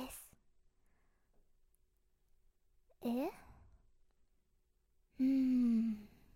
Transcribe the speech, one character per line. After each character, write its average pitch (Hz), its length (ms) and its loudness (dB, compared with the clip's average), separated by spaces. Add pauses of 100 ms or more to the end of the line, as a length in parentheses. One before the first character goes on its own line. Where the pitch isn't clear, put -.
す。 - 220 -18 (2750)
え？ 240 240 -2 (1900)
う - 20 -4
ー 262 40 2
ん、 240 840 2 (280)